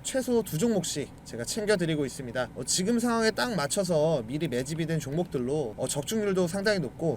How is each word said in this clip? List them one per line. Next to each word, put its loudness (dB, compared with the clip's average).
최소 0
두 -4
종목씩 0
제가 -6
챙겨드리고 0
있습니다. -4
어, -8
지금 2
상황에 4
딱 -2
맞춰서 2
미리 -2
매집이 -2
된 0
종목들로, -2
어, -2
적중률도 0
상당히 2
높고 0